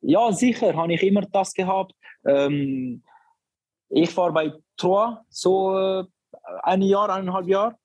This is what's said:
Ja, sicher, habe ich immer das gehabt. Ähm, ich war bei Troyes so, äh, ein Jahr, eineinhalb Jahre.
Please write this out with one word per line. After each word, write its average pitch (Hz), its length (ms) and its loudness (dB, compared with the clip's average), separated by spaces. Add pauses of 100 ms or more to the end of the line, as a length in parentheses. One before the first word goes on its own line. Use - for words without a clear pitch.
Ja, 208 320 2
sicher, 220 420 2
habe 165 200 -2
ich 165 80 -2
immer 196 200 2
das 190 300 -2
gehabt. 190 420 -4 (320)
Ähm, 139 760 -2 (880)
ich 170 260 0
war 175 160 0
bei 156 200 -2 (240)
Troyes 214 420 0 (100)
so, 190 480 0
äh, 190 280 -2 (580)
ein 190 200 2
Jahr, 196 280 2
eineinhalb 185 360 -4
Jahre. 202 380 0